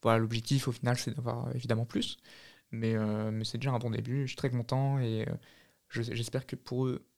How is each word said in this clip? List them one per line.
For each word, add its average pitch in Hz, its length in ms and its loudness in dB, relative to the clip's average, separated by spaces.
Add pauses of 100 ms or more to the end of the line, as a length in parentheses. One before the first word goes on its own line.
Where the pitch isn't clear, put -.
Voilà, 113 180 8
l'objectif 113 500 2
au - 20 -2
final, 123 260 0
c'est - 160 -4
d'avoir, 120 340 -4
euh, 127 60 -4
évidemment 117 320 0
plus, - 320 -2 (540)
mais, 113 240 0
euh, 107 340 0
mais 110 140 -2
c'est 113 140 -4
déjà 135 140 0
un 123 60 2
bon 120 140 -2
début, 120 300 -2
je 131 60 -2
suis - 100 -6
très 139 120 0
content 131 500 0
et, 113 280 0
euh, - 60 -2 (560)
je, 123 120 -4
j'espère 117 460 -4
que - 80 -8
pour 127 320 -2
eux - 180 -4 (120)